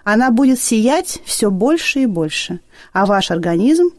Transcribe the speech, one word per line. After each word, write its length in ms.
она 280
будет 280
сиять 640
все 280
больше 480
и 80
больше, 520
а 140
ваш 240
организм 680